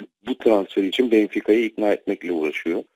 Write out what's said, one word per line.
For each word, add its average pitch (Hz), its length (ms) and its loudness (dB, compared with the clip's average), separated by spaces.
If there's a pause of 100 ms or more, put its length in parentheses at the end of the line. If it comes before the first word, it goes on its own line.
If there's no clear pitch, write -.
(260)
bu 123 120 -6
transfer 101 440 2
için 113 280 0
Benfica'yı 107 540 2
ikna 107 280 -2
etmekle 87 400 -4
uğraşıyor. 82 520 -4 (120)